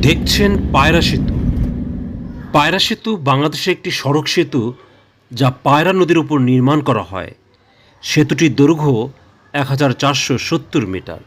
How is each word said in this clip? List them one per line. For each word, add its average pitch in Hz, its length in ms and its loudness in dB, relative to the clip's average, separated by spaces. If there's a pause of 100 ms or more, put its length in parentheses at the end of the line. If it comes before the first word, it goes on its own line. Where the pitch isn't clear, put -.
দেখছেন 202 640 2
পায়রা 160 300 4
সেতু। - 340 0 (1160)
পায়রা 156 260 2
সেতু 220 380 -2
বাংলাদেশে 151 540 0
একটি 175 200 -4
সড়ক - 360 -2
সেতু, 131 460 -2 (580)
যা 123 200 0 (120)
পায়রা 156 300 2
নদীর 175 240 4
উপর 147 220 0
নির্মাণ 131 420 4
করা 123 220 0
হয়। 90 280 -10 (720)
সেতুটির 147 540 0
দৈর্ঘ্য 143 540 2 (440)
এক 143 140 -4
হাজার 139 240 0
চারশো 139 460 -2
সত্তর 151 480 -2
মিটার। 87 420 -10